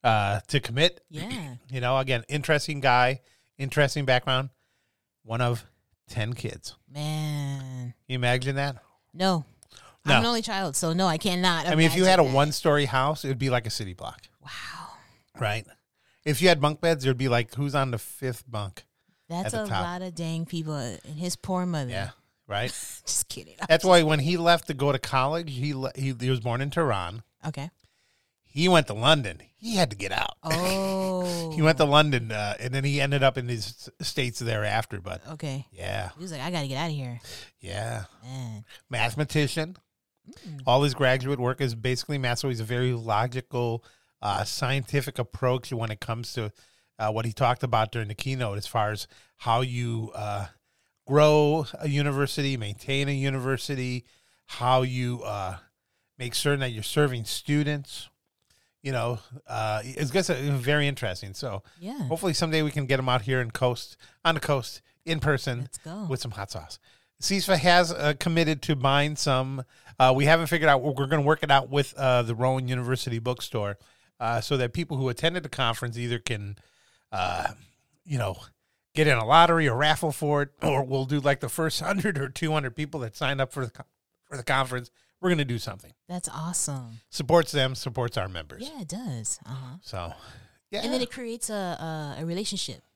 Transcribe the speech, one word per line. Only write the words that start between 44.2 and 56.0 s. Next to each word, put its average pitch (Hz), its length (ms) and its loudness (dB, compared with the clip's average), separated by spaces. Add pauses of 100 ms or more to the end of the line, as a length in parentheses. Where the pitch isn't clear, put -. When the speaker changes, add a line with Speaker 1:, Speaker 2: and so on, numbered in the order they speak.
Speaker 1:
uh, 101 220 0
scientific 135 720 -2
approach 127 540 -2
when 113 180 -4
it 104 100 -10
comes 113 340 -8
to, 107 180 -4 (460)
uh, 110 120 0
what 113 160 -2
he 113 60 -4
talked 123 300 2
about 113 300 0
during 113 160 -4
the 110 60 -8
keynote 127 420 -4
as 104 100 -8
far 107 260 0
as - 140 -8 (320)
how 120 220 2
you, 120 540 -4
uh, 101 320 -6 (600)
grow 151 600 6 (120)
a 156 100 -6
university, 139 680 0
maintain 135 520 -4
a 143 40 -2
university, 131 920 -2 (420)
how 127 360 2
you, 123 420 -2
uh, 101 320 -6 (600)